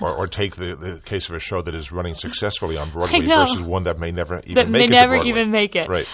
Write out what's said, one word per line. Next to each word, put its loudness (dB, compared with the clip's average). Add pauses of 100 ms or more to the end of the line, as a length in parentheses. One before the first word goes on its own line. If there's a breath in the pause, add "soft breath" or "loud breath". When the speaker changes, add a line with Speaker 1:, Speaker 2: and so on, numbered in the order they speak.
Speaker 1:
Or, 0
or -2
take -2
the, -6
the -10
case -4
of -6
a -6
show -2
that -6
is -8
running -4
successfully -4
on -4
Speaker 2:
<laughs> -8
I -10
Speaker 1:
Broadway 0
Speaker 2:
know. 4
Speaker 1:
versus 2
one -2
that 0
may -4
never -4
even -8
Speaker 2:
That 4
Speaker 1:
make -2
Speaker 2:
may 6
Speaker 1:
it 6
to 4
Speaker 2:
never 8
Speaker 1:
Broadway. 2
Speaker 2:
even 0
make 2
it. 0
Speaker 1:
Right. 0